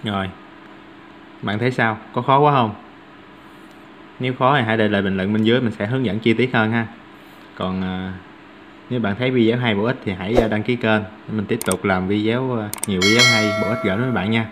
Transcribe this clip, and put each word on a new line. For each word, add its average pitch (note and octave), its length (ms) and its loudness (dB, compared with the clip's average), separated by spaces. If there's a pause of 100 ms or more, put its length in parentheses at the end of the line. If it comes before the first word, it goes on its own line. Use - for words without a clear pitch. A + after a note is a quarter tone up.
Rồi, G2 260 -4 (1120)
bạn G#2 160 -4
thấy B2 120 0
sao? A2+ 280 0 (140)
Có B2 100 -4
khó C3+ 160 4
quá D3 140 6
không? A2+ 220 2 (1500)
Nếu B2+ 160 -2
khó C3+ 180 4
thì C3 100 4
hãy A2 100 2
để G#2+ 120 4
lại G2+ 140 2
bình F#2+ 140 0
luận F#2+ 160 0
bên G#2+ 100 2
dưới, A#2 180 4
mình A2 120 -2
sẽ G#2 140 -4
hướng C3 200 -2
dẫn G2 120 -2
chi A2+ 160 2
tiết B2 180 0
hơn A2 200 2
ha. A2+ 140 -2 (680)
Còn, F#2 280 -4
à, F#2 300 -6 (760)
nếu B2 100 -2
bạn G2+ 180 0
thấy B2+ 120 0
video A#2+ 280 4
hay A#2 160 2
bổ G2+ 100 0
ích C3 200 -2
thì G#2 80 -4
hãy, F#2 220 -6
à, A2+ 140 2
đăng G#2+ 140 0
ký B2 140 0
kênh A2 260 2
để - 320 -12
mình G#2+ 120 -2
tiếp - 200 -2
tục F#2 180 0
làm F#2 240 0
video, A2+ 520 -2
à, G#2+ 80 -6 (180)
nhiều F#2+ 140 -2
video G#2+ 220 4 (100)
hay G#2+ 180 0 (120)
bổ G2 60 -2
ích A#2 160 -2
gửi F#2+ 120 0
đến A#2+ 100 -2
các B2 80 -2
bạn F#2+ 160 -2
nha. A2+ 220 0